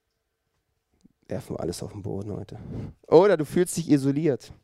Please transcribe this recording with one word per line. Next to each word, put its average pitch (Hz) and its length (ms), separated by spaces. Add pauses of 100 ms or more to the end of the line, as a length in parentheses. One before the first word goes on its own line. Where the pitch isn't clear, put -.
(1300)
Werfen - 280
wir - 40
alles 85 220
auf - 100
den 104 120
Boden 104 280
heute. 107 280 (480)
Oder 185 280
du 151 100
fühlst 180 320
dich 165 120
isoliert. 139 640 (100)